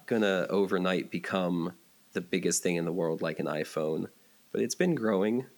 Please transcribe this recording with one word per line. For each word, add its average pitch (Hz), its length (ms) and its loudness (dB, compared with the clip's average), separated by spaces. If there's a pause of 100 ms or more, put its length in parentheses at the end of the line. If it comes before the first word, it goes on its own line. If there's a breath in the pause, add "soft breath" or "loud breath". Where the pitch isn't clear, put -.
gonna 101 420 2
overnight 92 640 2
become 90 600 -2 (400)
the 98 80 -2
biggest 87 420 -2
thing 87 140 2
in 85 80 0
the 82 80 -2
world 82 280 0
like 82 180 -4
an 80 60 -2
iPhone, 78 640 -2 (420 soft breath)
but 107 100 -2
it's 120 140 -2
been 175 200 2
growing 110 520 0 (100)